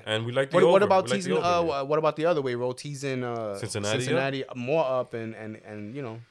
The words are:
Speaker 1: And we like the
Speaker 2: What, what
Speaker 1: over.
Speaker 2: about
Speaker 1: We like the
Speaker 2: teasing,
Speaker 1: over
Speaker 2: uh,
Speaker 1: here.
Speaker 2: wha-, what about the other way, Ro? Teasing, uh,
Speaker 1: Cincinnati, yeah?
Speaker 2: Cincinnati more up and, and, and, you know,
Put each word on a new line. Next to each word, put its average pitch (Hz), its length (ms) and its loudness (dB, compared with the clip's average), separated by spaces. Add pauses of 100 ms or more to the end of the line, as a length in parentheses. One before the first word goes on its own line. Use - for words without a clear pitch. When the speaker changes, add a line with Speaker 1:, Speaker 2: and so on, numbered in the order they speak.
Speaker 1:
And 110 220 -2
we 120 60 -4
like 139 180 0
the 165 60 4
Speaker 2:
What, 185 80 8
what 190 180 8
Speaker 1:
over. - 40 4
Speaker 2:
about 190 180 4
Speaker 1:
We - 60 -4
like 202 120 0
the 180 60 -6
Speaker 2:
teasing, 185 60 0
Speaker 1:
over 185 120 2
Speaker 2:
uh, 175 140 2
Speaker 1:
here. 170 80 0
Speaker 2:
wha-, 139 160 -2
what 151 160 2
about 151 160 2
the 156 100 0
other 165 160 2
way, 123 140 -2
Ro? 123 160 -2
Teasing, 135 500 -6
uh, 113 320 -4
Speaker 1:
Cincinnati, 104 440 -2
yeah? - 20 -2
Speaker 2:
Cincinnati 135 440 0 (120)
more 139 280 0
up 127 300 -2
and, 113 220 -8
and, 107 280 -12
and, 107 300 -12
you 143 80 -8
know, 113 160 -10 (120)